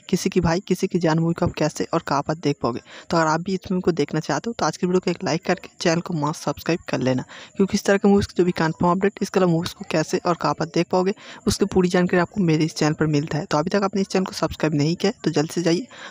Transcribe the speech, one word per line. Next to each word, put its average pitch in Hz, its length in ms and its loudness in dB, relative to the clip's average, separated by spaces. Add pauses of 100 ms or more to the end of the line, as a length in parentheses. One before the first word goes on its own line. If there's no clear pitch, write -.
किसी 190 200 0
की 185 120 2
भाई 170 260 2
किसी 190 200 0
की 180 120 -2
जान 165 200 2
मूवी 165 140 2
को 175 120 -2
आप - 120 -2
कैसे - 360 -2
और 165 140 0
कहाँ 143 140 0
पर 156 160 -4
देख 143 240 0
पाओगे। 120 200 -2 (280)
तो - 80 0
अगर 160 100 4
आप 160 140 2
भी 190 120 -4
इस - 180 -6
मूवी 185 100 0
को 180 120 4
देखना 160 280 -2
चाहते - 280 -4
हो 233 40 -6
तो - 120 -2
आज 156 120 -2
की 185 100 -2
वीडियो 180 120 2
को - 120 -2
एक 170 120 -8
लाइक 160 220 -2
करके - 240 -4 (120)
चैनल 170 200 2
को 180 160 -8
मस्ट 147 260 -4
सब्सक्राइब 160 360 -4 (100)
कर 139 120 -2
लेना, 127 220 0 (320)
क्योंकि 196 200 2
इस - 100 -6
तरह 196 120 4
के 202 100 2
मूवीज 202 180 6
की - 120 -12
जो 180 80 4
भी 180 80 4
कन्फर्म 165 380 0
अपडेट, 190 300 0
इसके 202 180 -2
अलावा 185 140 4
मूवीज 165 200 -2
को - 180 -14
कैसे 160 280 0
और 175 220 0
कहाँ 147 120 0
पर 160 140 -4
देख 170 180 0
पाओगे 185 280 0 (340)
उसकी 202 180 0
पूरी 185 240 2
जानकारी 180 320 2
आपको 180 200 -2
मेरे 160 240 4
इस 165 100 -4
चैनल 151 180 2
पर 156 140 0
मिलता 151 300 0
है। 160 80 -4
तो - 120 0
अभी 185 120 0
तक 202 140 0
आपने 196 180 -2
इस 196 60 -2
चैनल 190 180 0
को - 80 -8
सब्सक्राइब - 420 -2
नहीं 147 200 2
किया 196 160 0
है - 120 -12
तो 165 80 0
जल्द 294 200 0
से 339 100 -2
जाइए 180 260 0 (240)